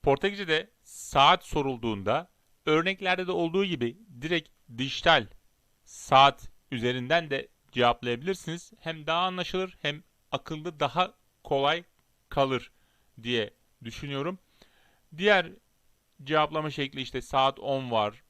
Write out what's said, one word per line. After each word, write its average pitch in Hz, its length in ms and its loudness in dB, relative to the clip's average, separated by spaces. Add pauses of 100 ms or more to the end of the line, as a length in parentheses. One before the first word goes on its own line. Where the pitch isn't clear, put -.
Portekizce'de 165 640 0 (140)
saat - 600 2
sorulduğunda 120 840 -4 (340)
örneklerde 180 640 0
de 180 40 -4
olduğu 175 340 0
gibi 131 320 -4 (240)
direkt 160 280 -2 (280)
dijital 135 500 2 (580)
saat - 640 4 (220)
üzerinden 127 580 -2
de 139 180 -4 (240)
cevaplayabilirsiniz. 123 1080 -2
Hem 160 280 -10
daha 165 140 0
anlaşılır 185 600 -4
hem 147 220 -6 (280)
akılda 156 480 -8
daha 151 340 0 (300)
kolay 147 400 0 (460)
kalır 135 420 0 (520)
diye 117 300 -2 (300)
düşünüyorum. 143 560 -8 (760)
Diğer 185 340 4 (720)
cevaplama 151 480 0
şekli 135 300 -6
işte 127 200 -8
saat 135 380 0
on 135 320 -4
var 107 380 -2